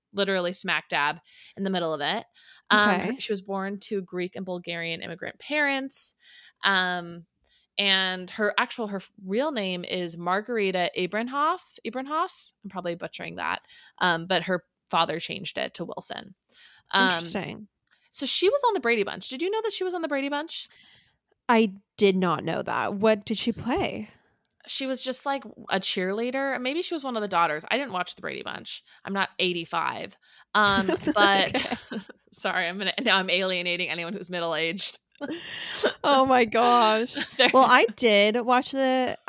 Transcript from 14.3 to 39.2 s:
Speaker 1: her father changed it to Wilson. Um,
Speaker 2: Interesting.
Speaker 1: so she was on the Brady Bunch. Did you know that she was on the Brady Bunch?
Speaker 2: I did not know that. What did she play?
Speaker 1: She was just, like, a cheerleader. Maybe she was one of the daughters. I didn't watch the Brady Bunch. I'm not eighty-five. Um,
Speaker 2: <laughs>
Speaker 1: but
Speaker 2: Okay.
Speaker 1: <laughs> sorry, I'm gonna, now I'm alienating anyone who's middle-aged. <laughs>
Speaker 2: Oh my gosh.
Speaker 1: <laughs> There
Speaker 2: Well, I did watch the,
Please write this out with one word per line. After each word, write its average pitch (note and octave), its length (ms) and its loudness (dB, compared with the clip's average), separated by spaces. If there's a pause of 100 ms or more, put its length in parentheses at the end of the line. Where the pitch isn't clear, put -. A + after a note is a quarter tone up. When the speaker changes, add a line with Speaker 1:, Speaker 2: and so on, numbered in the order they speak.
Speaker 1:
her F3+ 200 -2 (260)
father E3 300 2
changed - 380 -8
it - 160 -4
to F3 100 -10
Wilson. - 500 -12 (580)
Um, F#3+ 180 6
Speaker 2:
Interesting. F3 580 -4 (440)
Speaker 1:
so - 140 -6
she - 220 2
was C#5 200 4
on A4 60 4
the F4 60 0
Brady A#3 220 2
Bunch. - 260 -8
Did C4 140 -8
you F4+ 80 -2
know A4 140 -2
that A4 80 -4
she - 120 -6
was F4+ 100 -4
on F4 80 -4
the D#4+ 60 -2
Brady C#4 200 -2
Bunch? D4 400 -6 (800)
Speaker 2:
I A3+ 240 4 (240)
did G3 200 6
not F3 280 0
know - 180 -2
that. A#2 320 -2
What G#3 300 2
did G#3+ 140 -4
she - 140 -2
play? A#3+ 580 -4 (580)
Speaker 1:
She - 180 -6
was C4 160 -4
just, B3+ 240 -6
like, C#4 160 -2 (280)
a F#3+ 100 2
cheerleader. A#3+ 800 -2
Maybe C#4 220 -4
she F4 120 -8
was D4 80 -6
one C4 140 -6
of G#3+ 60 -2
the G#3 60 -2
daughters. E3 400 2
I - 80 0
didn't C#4 160 -4
watch F3+ 220 -6
the - 80 -20
Brady C2+ 220 -8
Bunch. - 400 -12 (200)
I'm G3 80 -8
not G3 180 -2 (100)
eighty-five. E3 760 -4 (380)
Um, G3 320 4
Speaker 2:
<laughs> - 280 0
Speaker 1:
but G3 420 4
Speaker 2:
Okay. - 200 -2 (140)
Speaker 1:
<laughs> A3+ 100 -8 (320)
sorry, F3+ 360 -2
I'm F#3 100 -6
gonna, F#3+ 220 -2
now G3 180 4
I'm F#3+ 100 0
alienating F3+ 600 0
anyone E3+ 240 -6
who's F3+ 180 -10
middle-aged. E3 680 -2 (220)
<laughs> C#4+ 80 -8 (760)
Speaker 2:
Oh C4+ 220 6
my B3+ 180 6
gosh. A3+ 680 4 (120)
Speaker 1:
<laughs> - 100 -16
There B3+ 180 6
Speaker 2:
Well, B3+ 140 10
I B3+ 180 8 (100)
did G#3+ 440 6
watch B3 320 2
the, C4 440 2 (120)